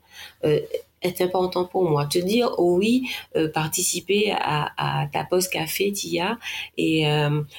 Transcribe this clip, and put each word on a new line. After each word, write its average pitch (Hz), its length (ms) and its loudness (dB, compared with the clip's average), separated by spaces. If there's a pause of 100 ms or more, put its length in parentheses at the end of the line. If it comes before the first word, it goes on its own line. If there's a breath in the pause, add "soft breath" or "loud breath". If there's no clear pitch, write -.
(440 loud breath)
euh, 151 140 4 (440)
est 180 200 0
important 180 420 0
pour 180 240 0
moi. 147 160 2
Te 147 140 0
dire, 220 400 2
oh 175 180 4
oui, 247 320 2 (260 loud breath)
euh, 156 140 2
participer 180 840 0
à, - 440 0
à 147 300 0
ta 147 180 -4
pause 185 240 0
café, 165 440 -2
Tia, 180 460 -4 (380 loud breath)
est, 160 340 2
euh, 151 300 2 (180 loud breath)